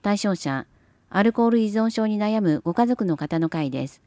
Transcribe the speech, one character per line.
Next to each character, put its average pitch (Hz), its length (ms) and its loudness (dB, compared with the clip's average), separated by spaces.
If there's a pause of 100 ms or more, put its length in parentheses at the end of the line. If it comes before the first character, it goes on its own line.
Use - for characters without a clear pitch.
対 208 160 0
象 202 180 -2
者、 135 320 -6 (440)
ア 190 120 2
ル 226 100 4
コ 233 140 2
ー 233 40 4
ル 233 80 4
依 220 80 2
存 220 240 0
症 220 160 -2
に 214 120 -2
悩 214 220 0
む 160 240 2
ご 170 80 -2
家 240 140 2
族 240 180 0
の 170 120 0
方 151 220 -4
の 160 100 0
会 151 220 -4
で 135 180 -6
す。 - 180 -18